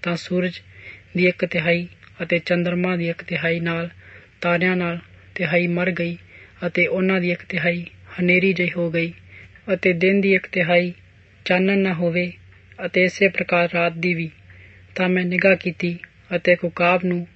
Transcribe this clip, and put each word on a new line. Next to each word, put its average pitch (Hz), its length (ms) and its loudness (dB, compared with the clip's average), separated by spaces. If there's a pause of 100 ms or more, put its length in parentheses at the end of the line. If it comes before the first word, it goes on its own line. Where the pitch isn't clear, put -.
ਤਾਂ 170 140 -2
ਸੂਰਜ 180 440 -4 (560)
ਦੀ 180 100 4
ਇੱਕ 180 180 0
ਤਿਹਾਈ 175 420 -2 (360)
ਅਤੇ 170 160 0
ਚੰਦਰਮਾ 175 580 0
ਦੀ 170 120 -2
ਇੱਕ 170 140 -6
ਤਿਹਾਈ 170 380 -2
ਨਾਲ 170 280 -4 (520)
ਤਾਰਿਆਂ 175 360 2
ਨਾਲ 175 220 -2 (360)
ਤਿਹਾਈ 175 340 0
ਮਰ 175 220 0
ਗਈ 170 260 -4 (500)
ਅਤੇ 175 200 0
ਉਹਨਾਂ 190 340 0
ਦੀ 175 100 -2
ਇੱਕ 175 180 -4
ਤਿਹਾਈ 175 360 -2 (340)
ਹਨੇਰੀ 180 340 4
ਜਿਹੀ 175 240 -2
ਹੋ 170 140 -2
ਗਈ 170 220 -2 (600)
ਅਤੇ 185 220 2
ਦਿਨ 190 260 4
ਦੀ 196 140 4
ਇੱਕ 185 120 0
ਤਿਹਾਈ 175 460 0 (540)
ਚਾਨਣ 190 320 2
ਨਾ 190 160 2
ਹੋਵੇ 175 360 -2 (480)
ਅਤੇ 185 260 0
ਇਸੇ 190 240 2
ਪ੍ਰਕਾਰ 175 460 0
ਰਾਤ 170 220 0
ਦੀ 175 180 0
ਵੀ। 165 160 -6 (680)
ਤਾਂ 185 120 0
ਮੈਂ 185 160 2
ਨਿਗਾਹ 180 320 4
ਕੀਤੀ 175 400 -4 (400)
ਅਤੇ 180 160 4
ਇੱਕ 175 120 2
ਉਕਾਬ 175 400 2
ਨੂੰ 175 320 -2